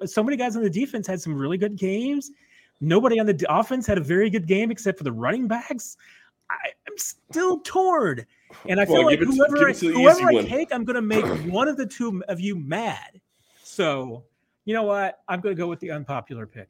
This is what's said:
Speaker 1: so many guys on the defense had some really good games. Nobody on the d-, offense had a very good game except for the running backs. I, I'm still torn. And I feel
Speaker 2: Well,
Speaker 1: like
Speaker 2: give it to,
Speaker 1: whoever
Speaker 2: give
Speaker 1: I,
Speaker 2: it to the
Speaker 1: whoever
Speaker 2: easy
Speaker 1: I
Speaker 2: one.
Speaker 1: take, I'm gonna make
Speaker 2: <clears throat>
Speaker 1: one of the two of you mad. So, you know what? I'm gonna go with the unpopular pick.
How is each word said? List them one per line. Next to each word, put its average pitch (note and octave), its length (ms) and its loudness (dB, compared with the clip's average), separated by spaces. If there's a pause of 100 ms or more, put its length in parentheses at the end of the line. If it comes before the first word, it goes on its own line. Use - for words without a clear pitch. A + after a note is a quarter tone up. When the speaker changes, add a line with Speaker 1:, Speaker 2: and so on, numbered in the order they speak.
Speaker 1:
so - 160 0
many C#4 140 0
guys B3 200 -2
on A#3 60 -2
the G#3 80 2
defense A3+ 360 -4
had F#3 140 -6
some D#3 140 -6
really C#3+ 240 -2
good G#3 180 -2
games. A#3 540 -4 (500)
Nobody A3 400 4
on G#3+ 60 2
the G#3 80 4
d-, C#3+ 160 -2
offense A3+ 360 0
had G3+ 120 0
a E3 40 0
very F#3 280 0
good F3+ 160 -2
game G3+ 240 0
except G3 260 -4
for - 80 -10
the C3 80 -2
running D3 340 -2
backs. A#3 500 -8 (540)
I, - 200 -8 (180)
I'm G#4 80 -18
still - 640 -4
torn. D4 640 0 (420)
And F#3+ 140 2
I G3+ 40 4
feel F3 120 4
Speaker 2:
Well, - 100 6
Speaker 1:
like D4 140 6
Speaker 2:
give - 80 4
it C4+ 40 2
to, C4 40 0
Speaker 1:
whoever C#4+ 220 4
Speaker 2:
give C#4+ 80 8
Speaker 1:
I, C4+ 40 4
Speaker 2:
it - 60 -2
to F3 120 0
the D#3+ 60 0
Speaker 1:
whoever C#4 240 8
Speaker 2:
easy F#4 60 0
Speaker 1:
I F4 80 8
Speaker 2:
one. - 140 4
Speaker 1:
take, C#4+ 280 -4
I'm A#3+ 100 -4
gonna B3 180 -2
make G#3+ 220 2
Speaker 2:
<clears throat> E3 280 -4
Speaker 1:
one A#3+ 160 2
of D4+ 80 -2
the C4 100 -4
two G3 420 -4
of F3+ 120 -6
you G3+ 160 -4
mad. D#3+ 640 -8 (420)
So, C3 600 -4 (400)
you G#3 100 -4
know A3+ 80 0
what? G3+ 460 -2
I'm F3+ 120 -4
gonna G3 140 -4
go E3+ 140 -4
with E3+ 100 -8
the F3 140 -10
unpopular C3 540 -10
pick. G#2 240 -20